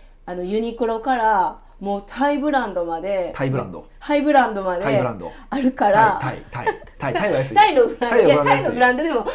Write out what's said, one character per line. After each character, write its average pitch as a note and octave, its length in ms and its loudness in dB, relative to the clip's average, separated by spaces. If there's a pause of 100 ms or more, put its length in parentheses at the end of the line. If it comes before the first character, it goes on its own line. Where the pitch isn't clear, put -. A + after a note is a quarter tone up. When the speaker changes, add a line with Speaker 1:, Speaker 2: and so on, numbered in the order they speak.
(260)
Speaker 1:
あ F3+ 100 -10
の、 F3+ 80 -8
ユ G3+ 160 -2
ニ A#3 160 -6
ク A#3+ 100 -2
ロ A3+ 140 -2
か B3+ 160 -2
ら、 A3 440 0 (200)
も G3+ 180 -4
う G3+ 100 -10
ハ C4+ 240 -2
イ D4 60 0
ブ D4 140 -2
ラ B3+ 140 0
ン G3 80 -8
ド F3 120 -4
ま E3 160 -6
で、 F#3 340 -4
Speaker 2:
タ C#3 100 -4
イ C#3 40 0
ブ C3 80 -2
ラ A2+ 60 -4
ン F#2+ 80 -12
ド。 D#2+ 140 -16 (140)
Speaker 1:
ハ D4 160 -2
イ D4 60 2
ブ D4 100 0
ラ B3+ 160 4
ン A3 60 -4
ド G3 100 -6
ま F3+ 140 -2
で、 F#3 60 -4
Speaker 2:
タ - 80 0
イ - 60 2
ブ - 60 2
ラ A#2+ 80 -2
ン G2+ 80 -10
ド。 E2+ 120 -12 (180)
Speaker 1:
あ C4+ 100 -4
る C4 140 2
か G#3 160 2
ら、 G#3 320 4
Speaker 2:
タ B2+ 120 -4
イ、 F#2 40 -10 (140)
タ A#2+ 120 -10
イ、 - 20 -4
タ A4 60 0
イ。 - 20 -4 (240)
タ C#3 120 -4
イ、 A#2+ 40 -4
タ G#3 140 -2
イ F#3+ 40 0
は C3+ 80 0
安 C3 120 -4
い。 - 40 -2
Speaker 1:
タ G#4 120 6
イ D#4+ 80 0
の A#3+ 120 4
ブ - 20 -2
ラ - 60 -8
ン - 40 -20
ド、 - 100 -2
Speaker 2:
タ A#3 80 2
イ - 20 4
は - 0 -
安 G#3 40 6
い。 E3+ 40 6
Speaker 1:
い - 100 6
や、 D3 60 2
タ - 140 2
イ - 60 -2
の - 80 -2
ブ A#3+ 80 -6
ラ B3 140 6
ン B3+ 40 -2
ド D4 60 -2
で D#4+ 100 -2
も A3+ 220 -2